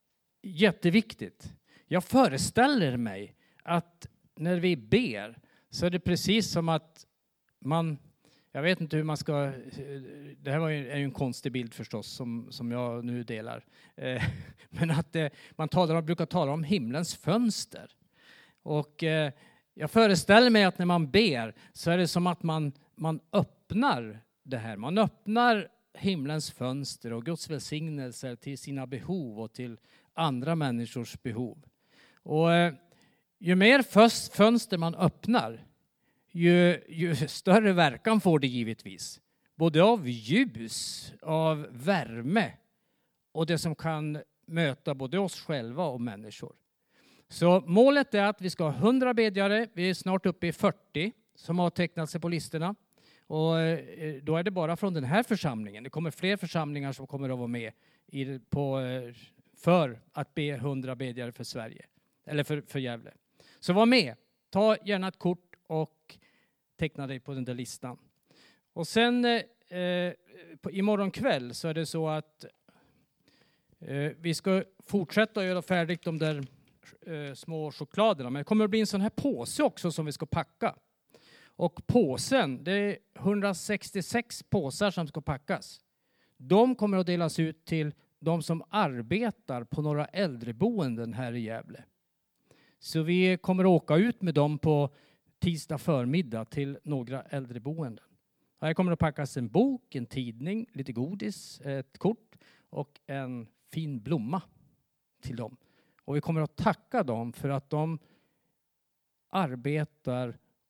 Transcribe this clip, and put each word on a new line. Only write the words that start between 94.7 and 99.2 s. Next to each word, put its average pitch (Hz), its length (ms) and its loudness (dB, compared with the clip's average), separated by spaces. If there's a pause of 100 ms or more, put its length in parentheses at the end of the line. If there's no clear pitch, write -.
tisdag 156 400 -2
förmiddag 127 640 0
till 139 380 -6
några 131 400 -6
äldreboenden. 131 800 -8 (560)
Här 160 140 -2
kommer 180 180 2
att 160 60 0
packas 151 380 -2